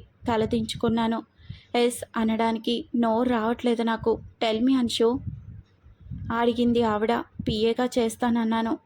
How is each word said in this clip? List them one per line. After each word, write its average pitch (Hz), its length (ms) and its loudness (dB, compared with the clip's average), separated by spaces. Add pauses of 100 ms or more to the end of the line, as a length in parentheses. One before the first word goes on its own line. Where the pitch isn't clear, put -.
(260)
తలదించుకున్నాను. 226 920 0 (560)
"ఎస్" 240 260 2 (160)
అనడానికి 226 580 0 (200)
నోరు 233 340 2
రావట్లేదు 233 540 0
నాకు. 226 280 0 (260)
"Tell 220 220 0
me 254 160 4
అంశు," 233 320 2 (1300)
అడిగింది 240 500 2
ఆవిడ. 220 300 0 (280)
"పిఏగా 226 460 0
చేస్తానన్నాను." 226 840 0 (120)